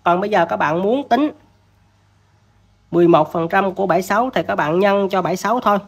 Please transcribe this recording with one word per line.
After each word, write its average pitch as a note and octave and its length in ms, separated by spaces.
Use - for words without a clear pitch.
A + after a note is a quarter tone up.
Còn F3+ 180
bây G#3 80
giờ F#3+ 200
các G#3 80
bạn D#3+ 240
muốn B3 280
tính C#4+ 220
mười E3+ 160
một D#3 240
phần E3+ 160
trăm G3 280
của F#3+ 120
bảy F3 140
sáu A3 320
thì - 140
các G3+ 80
bạn E3 240
nhân G3 300
cho F#3 120
bảy E3+ 160
sáu A3 220
thôi. G#3 280